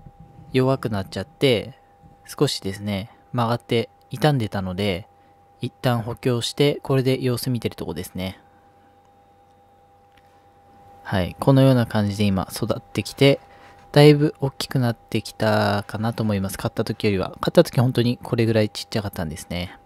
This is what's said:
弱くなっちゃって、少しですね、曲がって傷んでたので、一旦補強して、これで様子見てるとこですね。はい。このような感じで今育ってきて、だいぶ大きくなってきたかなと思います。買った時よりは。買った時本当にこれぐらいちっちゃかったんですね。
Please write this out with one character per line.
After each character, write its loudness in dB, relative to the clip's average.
弱 2
く -6
な -4
っ -10
ち -8
ゃ -2
っ -10
て、 0
少 0
し -6
で -6
す -12
ね、 -6
曲 0
が 0
っ -6
て -2
傷 0
ん 0
で -2
た -6
の -6
で、 -4
一 -6
旦 0
補 -8
強 -2
し -6
て、 2
こ -2
れ 2
で 0
様 -2
子 -6
見 -2
て -4
る -8
と -12
こ -6
で -8
す -14
ね。 -8
は -2
い。 -6
こ 4
の 6
よ 6
う 4
な 2
感 0
じ -4
で 0
今 0
育 -6
っ -12
て -6
き -12
て、 4
だ 6
い 10
ぶ 2
大 -2
き -10
く -4
な 0
っ -8
て -6
き -14
た 0
か -8
な -2
と -4
思 0
い 0
ま -4
す。 -10
買 -4
っ -6
た -2
時 -4
よ 2
り 2
は。 -2
買 0
っ 2
た 6
時 -2
本 4
当 2
に -2
こ -4
れ 2
ぐ 2
ら 4
い 0
ち -12
っ -18
ち -6
ゃ 0
か -8
っ -8
た -6
ん -6
で -10
す -16
ね。 -8